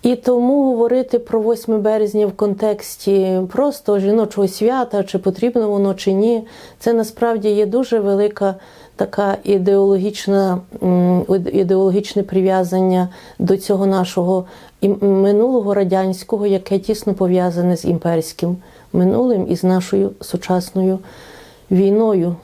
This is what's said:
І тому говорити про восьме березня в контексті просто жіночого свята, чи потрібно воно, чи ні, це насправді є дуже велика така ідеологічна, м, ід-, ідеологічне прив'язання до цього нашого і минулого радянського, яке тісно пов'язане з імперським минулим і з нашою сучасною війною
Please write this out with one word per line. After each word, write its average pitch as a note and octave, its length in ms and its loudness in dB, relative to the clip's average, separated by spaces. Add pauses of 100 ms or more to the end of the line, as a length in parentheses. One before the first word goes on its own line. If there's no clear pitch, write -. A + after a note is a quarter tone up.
І A#3+ 140 2
тому B3 480 2
говорити B3 540 0
про A3+ 220 -2
восьме A3 380 -2
березня G#3 480 0
в G3 60 -4
контексті G3+ 1080 -2 (120)
просто C4+ 460 -2
жіночого G3+ 500 0
свята, A#3 540 -2
чи G3 160 -6
потрібно G#3+ 520 -2
воно, G3 240 0
чи F#3+ 180 -2
ні, A3 300 2 (360)
це A#3 140 0
насправді A3+ 580 0
є G#3 160 2
дуже A#3 340 0
велика G3+ 540 0 (420)
така G3 480 -2
ідеологічна, G3 1160 2 (220)
м, F3+ 460 2
ід-, F#3 240 0
ідеологічне G3 680 2
прив'язання F#3 880 0 (300)
до F#3+ 180 2
цього G3 300 0
нашого F#3 580 0 (360)
і G3 80 2
минулого G3+ 880 2
радянського, F#3+ 720 -2
яке G3 320 0
тісно G#3 360 -2
пов'язане F3+ 640 0
з - 80 -10
імперським E3+ 720 -2 (360)
минулим G#3 580 2
і F3+ 60 0
з F3+ 80 -6
нашою F#3 460 0 (100)
сучасною F#3 760 -2 (720)
війною G3 720 2